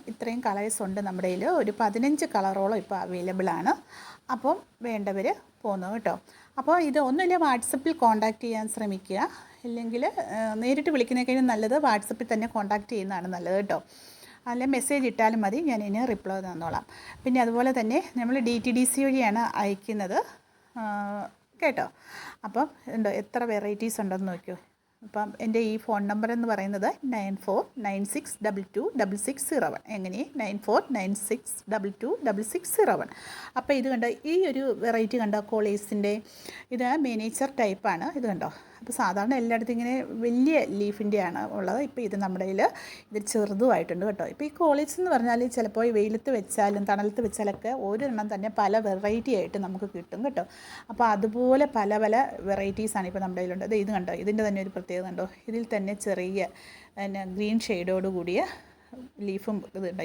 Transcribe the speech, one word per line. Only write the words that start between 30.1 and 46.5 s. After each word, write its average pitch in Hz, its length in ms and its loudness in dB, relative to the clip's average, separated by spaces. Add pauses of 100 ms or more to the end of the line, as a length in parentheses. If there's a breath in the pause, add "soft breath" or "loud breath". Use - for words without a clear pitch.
നയൻ 208 160 -4 (100)
ഫോർ 247 140 4 (160)
നയൻ 190 160 -2 (160)
സിക്സ് - 280 -4 (160)
ഡബിൾ 202 180 -2 (120)
ടു 247 80 -2 (180)
ഡബിൾ 208 240 0
സിക്സ് - 240 -6
സീറോ 339 240 6
വൺ. - 100 -8 (480 loud breath)
അപ്പോൾ 254 220 2
ഇത് 254 140 0
കണ്ടോ, 233 140 0 (220)
ഈ 339 60 2 (160)
ഒരു 262 120 -2 (200)
വെറൈറ്റി 226 400 2
കണ്ടോ, 208 160 2 (120)
കോളേസിൻ്റെ 208 640 0 (600 loud breath)
ഇത് 247 120 0 (200)
മിനിയേച്ചർ 226 420 -2 (100)
ടൈപ്പാണ്. 208 480 0 (120)
ഇത് 247 100 -2
കണ്ടോ, 175 180 -2 (320 loud breath)
അപ്പോൾ - 180 -8
സാധാരണ 208 420 2
എല്ലായിടത്തും 233 360 0
ഇങ്ങനെ 240 180 -2 (300)
വലിയ 254 320 4 (240)
ലീഫിൻ്റെയാണ് 202 600 0 (180)
ഉള്ളത്. 190 280 0
ഇപ്പോൾ - 200 -8
ഇത് 196 180 -4
നമ്മുടെ 185 240 -2
കയ്യിൽ 190 120 0 (500 loud breath)
ഇത് 208 100 -4 (120)
ചെറുതുമായിട്ടുണ്ട് 202 760 2
കേട്ടോ. 196 240 -2
ഇപ്പോൾ 294 160 -6
ഈ - 100 -8
കോളേജ് 294 420 4
എന്ന് 370 140 2
പറഞ്ഞാൽ 240 320 2 (100)
ചിലപ്പോൾ 226 340 0
ഈ - 80 2
വെയിലത്ത് 220 400 0
വെച്ചാലും 202 520 0